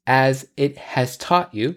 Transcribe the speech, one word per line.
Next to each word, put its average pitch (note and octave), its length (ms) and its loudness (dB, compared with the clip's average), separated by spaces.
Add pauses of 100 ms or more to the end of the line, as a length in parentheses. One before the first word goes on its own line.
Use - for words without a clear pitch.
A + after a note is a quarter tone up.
as C3 480 2
it C#3+ 220 -2
has - 400 -4
taught F3 360 0
you B2 240 -4